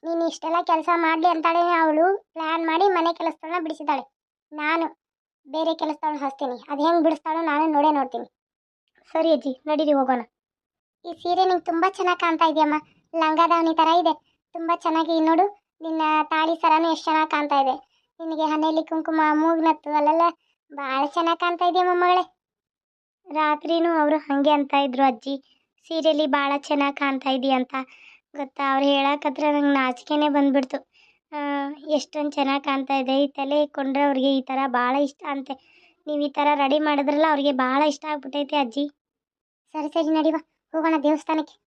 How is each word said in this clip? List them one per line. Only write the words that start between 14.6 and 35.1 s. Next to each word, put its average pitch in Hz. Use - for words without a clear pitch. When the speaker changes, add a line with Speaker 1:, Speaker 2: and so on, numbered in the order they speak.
Speaker 1:
ಚೆನ್ನಾಗಿ 320
ನೋಡು. 330
ನಿನ್ನ 320
ತಾಳಿ 320
ಸರನೂ 330
ಎಷ್ಟು 311
ಚೆನ್ನಾಗಿ 311
ಕಾಣ್ತಾ 294
ಇದೆ. 262
ನಿನಗೆ 320
ಹಣೆಯಲ್ಲಿ 311
ಕುಂಕುಮ, 320
ಮೂಗ್ನತ್ತು, 320
ಅಲ್ಲೆಲ್ಲ 311
ಭಾಳ 277
ಚೆನ್ನಾಗಿ 339
ಕಾಣ್ತಾ 349
ಇದೆಯಮ್ಮ 359
ಮಗಳೇ. 359
Speaker 2:
ರಾತ್ರಿನೂ 311
ಅವರು 302
ಹಂಗೆ 285
ಅಂತ 285
ಇದ್ರು 269
ಅಜ್ಜಿ, 269
ಸೀರೆಲಿ 311
ಭಾಳ 277
ಚೆನ್ನಾಗಿ 285
ಕಾಣ್ತಾ 269
ಇದೀಯ 262
ಅಂತ. 254
ಗೊತ್ತಾ, 277
ಅವ್ರು 277
ಹೇಳಕತ್ರ 285
ನಂಗೆ 285
ನಾಚಿಕೆನೇ 277
ಬಂದ್ಬಿಡ್ತು. 277
ಆ, 302
ಎಷ್ಟೊಂದು 294
ಚೆನ್ನಾಗಿ 277
ಕಾಣ್ತಾ 269
ಇದೆ. 254
ಈ 285
ತಲೆ 277
ಇಟ್ಕೊಂಡ್ರೆ 285
ಅವ್ರಿಗೆ 269
ಈ 262
ಥರ 262
ಭಾಳ 247
ಇಷ್ಟ -